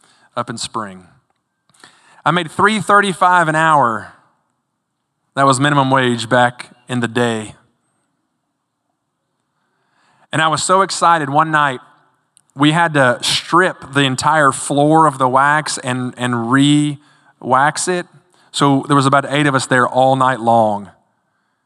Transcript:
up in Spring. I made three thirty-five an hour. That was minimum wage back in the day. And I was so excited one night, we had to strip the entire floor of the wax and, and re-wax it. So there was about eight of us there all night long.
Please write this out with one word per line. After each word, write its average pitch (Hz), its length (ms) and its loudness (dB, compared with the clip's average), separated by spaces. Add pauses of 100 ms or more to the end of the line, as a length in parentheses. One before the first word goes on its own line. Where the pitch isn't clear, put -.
(360)
up 120 140 -8
in 117 80 -10
Spring. 95 500 -12 (1160)
I 151 60 0
made 170 200 -2
three 202 300 0
thirty-five 180 640 2
an 156 80 -2
hour. 135 580 0 (1200)
That 139 100 0
was 131 140 2
minimum 143 320 0
wage 123 360 0
back 123 480 -2 (120)
in 123 120 -4
the 117 80 -4
day. 113 480 -4 (2750)
And 147 100 -2
I 160 60 2
was 151 160 -2
so 190 180 2
excited 170 480 0
one 156 220 0
night, 143 280 0 (760)
we 147 160 2
had 165 220 0
to 131 280 2
strip - 720 -2
the 139 80 0
entire 139 500 2
floor 151 560 2
of 139 100 -2
the 131 100 0
wax 143 500 0
and, 127 400 -6
and 120 340 -2
re-wax 143 1400 0
it. 180 180 -4 (460)
So 139 360 0
there 143 80 2
was 135 100 4
about 139 200 2
eight 139 200 -2
of 139 100 0
us 131 120 -2
there 123 200 2
all 131 280 0
night 131 240 -2
long. 110 520 0 (760)